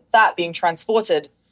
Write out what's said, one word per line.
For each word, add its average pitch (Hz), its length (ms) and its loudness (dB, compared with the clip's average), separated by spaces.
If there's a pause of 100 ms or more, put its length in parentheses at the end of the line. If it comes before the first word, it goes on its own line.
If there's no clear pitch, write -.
(140)
that 220 220 4
being 170 180 -6
transported 175 760 -2 (220)